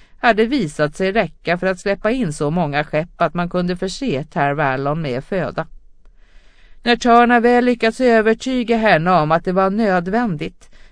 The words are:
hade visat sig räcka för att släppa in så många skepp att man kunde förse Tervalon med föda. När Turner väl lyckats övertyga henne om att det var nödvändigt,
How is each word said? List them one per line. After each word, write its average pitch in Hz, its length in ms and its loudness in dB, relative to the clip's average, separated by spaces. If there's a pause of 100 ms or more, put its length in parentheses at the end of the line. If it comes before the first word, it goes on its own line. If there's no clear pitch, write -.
(200)
hade 226 260 2
visat 165 500 -2
sig 190 160 -2
räcka 190 460 -2
för 185 100 -4
att 185 120 -4
släppa 202 320 -2
in 233 220 -4
så 147 180 -4
många 151 320 -2
skepp 156 380 -6
att 165 120 0
man 175 160 -4
kunde 180 260 -2
förse 185 480 -6
Tervalon 143 800 -2
med 135 220 -6
föda. 165 440 -6 (1160)
När 233 120 2
Turner 240 440 4
väl 247 260 4
lyckats 233 360 0
övertyga 226 760 2
henne 185 340 2
om 156 200 2
att 165 140 0
det 190 60 -2
var 190 180 2
nödvändigt, 185 1000 -2 (220)